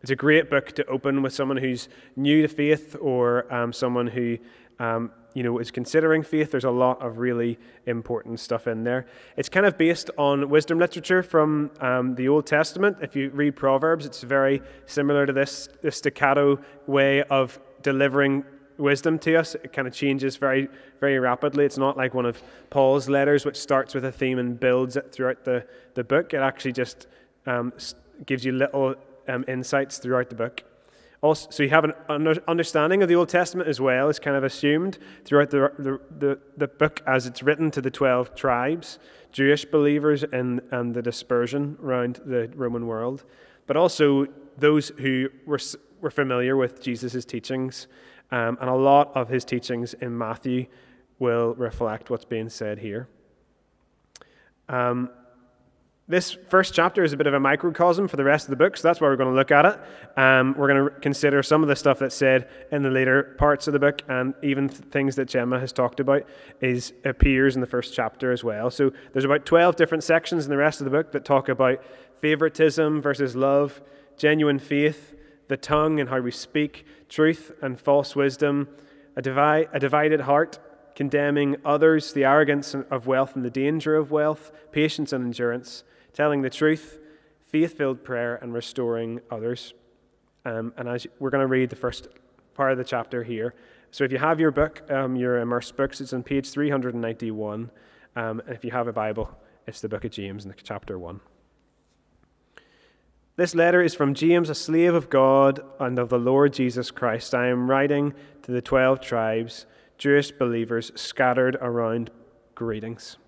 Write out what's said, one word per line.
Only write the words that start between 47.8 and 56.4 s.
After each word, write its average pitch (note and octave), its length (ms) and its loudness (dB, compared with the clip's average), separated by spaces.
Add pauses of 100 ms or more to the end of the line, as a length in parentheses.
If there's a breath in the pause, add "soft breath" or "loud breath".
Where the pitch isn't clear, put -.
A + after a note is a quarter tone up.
um, A#2+ 300 -2
and B2+ 80 -4
a B2+ 60 0
lot C#3 400 6
of B2 120 -2
his B2+ 160 -2
teachings A#2+ 520 -6
in A#2+ 200 -8
Matthew A#2+ 520 -4 (500 soft breath)
will A#2 380 0
reflect A2+ 560 -6
what's A#2 140 -6
being A2+ 220 -6
said G#2 300 -8
here. A2 320 -10 (1600 soft breath)
Um, B2 400 -2 (1000)
this F3+ 280 -2 (100)